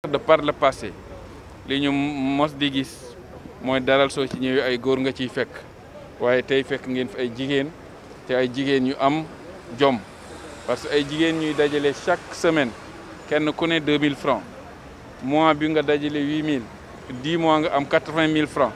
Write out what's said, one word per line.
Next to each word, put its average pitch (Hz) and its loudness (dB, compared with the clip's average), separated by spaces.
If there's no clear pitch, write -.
De 139 2
par 156 6
le 147 0
passé, 131 0
li 135 0
ñu 143 2
mos 143 0
di 143 0
gis 135 -4
mooy 131 2
daral 135 4
soo 135 -2
ci 123 -6
ñëwee 131 2
ay 127 0
góor 131 2
nga 131 0
ciy 127 -4
fekk, 123 -4
waaye 123 4
tey 135 2
fekk 131 -6
ngeen 127 -2
fi 117 -8
ay 127 -2
jigéen, 135 0
te 127 -2
ay 127 2
jigéen 135 2
yu 135 0
am 147 2
jom, 135 4
parce 123 -2
que 147 -2
ay 147 4
jigéen 160 2
ñuy 156 -2
dajale 147 2
chaque - 0
semaine, 156 2
kenn 151 2
ku 165 -2
ne 165 2
deux 147 2
mille 143 2
francs, 127 0
mois 156 4
bi 151 0
nga 156 2
dajale 147 2
huit 151 0
mille, 147 0
dix 160 0
mois 160 4
nga 156 0
am 143 2
quatre-vingt 160 2
mille 151 4
francs 127 2